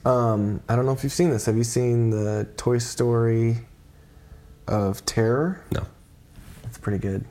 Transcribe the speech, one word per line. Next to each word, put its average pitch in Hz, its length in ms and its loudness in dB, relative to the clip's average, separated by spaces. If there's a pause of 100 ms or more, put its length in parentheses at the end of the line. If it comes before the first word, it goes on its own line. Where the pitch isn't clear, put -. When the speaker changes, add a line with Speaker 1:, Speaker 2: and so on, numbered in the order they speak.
Speaker 1:
Um, 110 640 2
I 113 80 2
don't 127 80 2
know 135 80 2
if 131 100 -4
you've 139 80 -2
seen 175 180 2
this. 113 160 0
Have 110 120 2
you 117 80 2
seen 120 460 2
the 107 440 -2
Toy 123 220 0
Story 117 840 2 (1080)
of 101 380 -2
Terror? 131 560 0 (120)
Speaker 2:
No. - 100 -2 (800)
Speaker 1:
It's 113 140 -12
pretty 101 220 -4
good. 95 320 -4